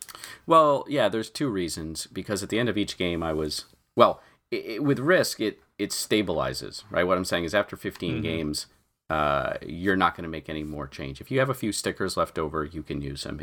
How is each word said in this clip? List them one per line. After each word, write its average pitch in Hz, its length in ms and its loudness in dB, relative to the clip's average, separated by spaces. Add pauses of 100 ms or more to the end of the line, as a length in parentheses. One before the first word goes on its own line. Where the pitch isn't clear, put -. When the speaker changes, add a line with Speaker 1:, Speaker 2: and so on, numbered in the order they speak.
(460)
Speaker 1:
Well, 151 420 6
yeah, 123 220 4
there's 110 220 0
two 147 180 -2
reasons, 82 580 -2
because 95 360 -4
at 92 60 -8
the 107 100 2
end 120 100 4
of 98 80 0
each 98 200 0
game 85 260 0
I 80 100 0
was, 78 320 -2 (300)
well, 117 260 4 (320)
i-, 107 220 -6
i-, 107 40 -6
with 143 200 2
Risk, 147 420 2
it, 104 180 -2 (200)
it 101 100 -2
stabilizes, 80 1040 -2
right? 85 140 2
What 92 120 4
I'm 92 80 -2
saying 87 200 0
is 82 100 -2
after 101 200 0
fifteen 92 420 -6
Speaker 2:
Mm-hmm. 78 40 -2
Speaker 1:
games, 78 460 -2 (420)
uh, 73 560 2
you're 92 300 0
not 90 200 4
gonna 85 120 -8
make 80 220 -8
any 78 140 -4
more 73 240 -6
change. - 320 -10
If - 120 -12
you 131 80 2
have 131 100 4
a 131 60 -2
few 110 160 -2
stickers 95 440 -2
left 85 220 0
over, 78 260 -2
you 78 200 -8
can 71 180 -6
use 69 220 -8
them. - 200 -8